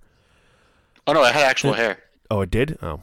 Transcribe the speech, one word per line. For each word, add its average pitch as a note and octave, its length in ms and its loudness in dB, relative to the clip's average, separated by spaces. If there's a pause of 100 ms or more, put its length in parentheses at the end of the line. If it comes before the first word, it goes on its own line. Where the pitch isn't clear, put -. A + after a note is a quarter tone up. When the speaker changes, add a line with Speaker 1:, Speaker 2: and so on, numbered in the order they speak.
(1080)
Speaker 1:
Oh D3 40 2
no, D3+ 120 4
it A#2+ 100 4
had D3+ 80 2
actual C3+ 300 0
Speaker 2:
It G#2 60 -4
Speaker 1:
hair. A2 200 -2 (320)
Speaker 2:
Oh, G2+ 120 -2
it F#2 80 -6
did? C3 320 -4
Oh. D#2+ 200 -10